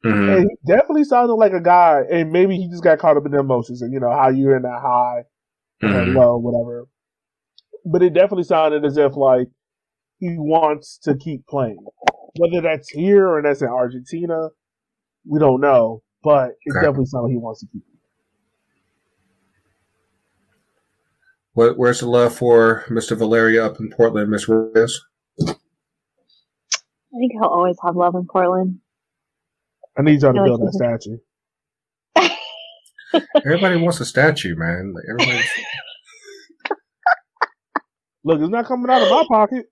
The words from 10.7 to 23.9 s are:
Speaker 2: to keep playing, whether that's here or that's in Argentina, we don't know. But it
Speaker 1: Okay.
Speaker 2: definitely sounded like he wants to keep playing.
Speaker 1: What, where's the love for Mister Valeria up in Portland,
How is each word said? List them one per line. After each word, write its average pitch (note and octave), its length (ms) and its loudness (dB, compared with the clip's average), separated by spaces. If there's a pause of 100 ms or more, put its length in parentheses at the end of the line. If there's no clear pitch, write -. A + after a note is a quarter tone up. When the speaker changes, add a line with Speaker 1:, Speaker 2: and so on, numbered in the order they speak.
Speaker 2:
to C#3 120 -2
keep C#3 320 -12
playing, A2 360 -6 (560)
whether E3+ 220 0
that's D#3+ 280 -6
here F#3+ 380 2
or D#3 160 0
that's C#3+ 180 -2
in C3 60 -2
Argentina, C#3+ 840 -6 (800)
we D3+ 100 -2
don't C3+ 220 4
know. A#2 400 2 (220)
But C#3 300 2 (120)
it C#3 100 -6
Speaker 1:
Okay. - 100 -2
Speaker 2:
definitely C3+ 200 0
sounded B2+ 220 -6
like C3 60 -2
he A#2+ 40 -4
wants A2+ 220 -10
to - 80 -20
keep - 180 -18
playing. - 80 -20 (3500)
Speaker 1:
What, A#2 240 2
where's B2 240 0
the A#2+ 60 -6
love A#2+ 280 2
for A#2 540 4
Mister A2+ 260 -4
Valeria A2+ 500 2
up G#2+ 140 -8
in G#2+ 100 -10
Portland, G#2+ 400 0